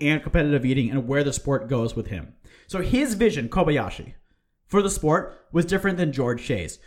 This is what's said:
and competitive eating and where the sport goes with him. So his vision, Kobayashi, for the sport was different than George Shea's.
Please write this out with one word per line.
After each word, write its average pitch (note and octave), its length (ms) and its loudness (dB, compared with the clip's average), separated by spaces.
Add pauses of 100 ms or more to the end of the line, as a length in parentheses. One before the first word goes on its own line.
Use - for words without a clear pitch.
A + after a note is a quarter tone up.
and D3+ 200 2
competitive D3 440 2
eating B2+ 240 2
and B2+ 180 -2
where C#3 160 2
the C#3 80 0
sport C3+ 360 -2
goes A#2 280 -2
with A2 120 -6
him. F2+ 260 -10 (320)
So F#3 160 -4
his B3 320 2
vision, D#3 340 2
Kobayashi, D3 680 0 (520)
for G3 160 2
the G3 80 -2
sport E3 440 0 (160)
was E3+ 140 2
different F#3+ 320 0
than D#3+ 160 0
George B2 300 -2
Shea's. F#2 440 -4